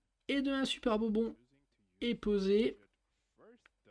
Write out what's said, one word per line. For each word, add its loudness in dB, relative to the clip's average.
Et 0
de -2
un 0
super 0
bonbon 0
est -2
posé. 2